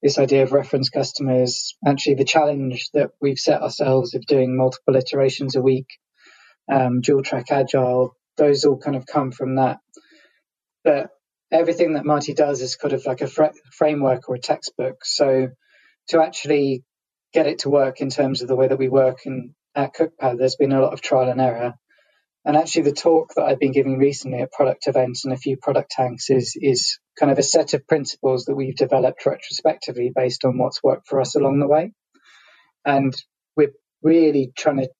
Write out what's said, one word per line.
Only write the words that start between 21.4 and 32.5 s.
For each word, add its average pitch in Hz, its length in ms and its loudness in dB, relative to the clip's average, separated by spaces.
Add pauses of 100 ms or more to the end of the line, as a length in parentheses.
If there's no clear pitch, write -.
error. 120 340 -2 (720)
And 151 120 2
actually 160 260 0
the 143 100 2
talk 160 440 2
that 151 80 0
I've 139 160 0
been 139 120 2
giving 135 260 0
recently 135 420 0
at 131 100 -6
product - 380 -2
events 127 360 -2
and 131 80 -4
a 127 40 -4
few 135 200 -4
product - 360 -2
tanks 123 360 -4
is, 127 320 0
is - 380 0 (180)
kind - 140 2
of - 80 2
a 190 40 2
set 160 300 2
of 143 140 -4
principles 131 600 -2
that 139 100 -4
we've 131 180 -6
developed 127 500 0
retrospectively 127 880 -4
based 127 320 -2
on 127 140 0
what's - 240 -4
worked - 240 0
for 135 140 -2
us 131 160 -2
along 139 240 2
the 143 80 0
way. 160 240 2 (920)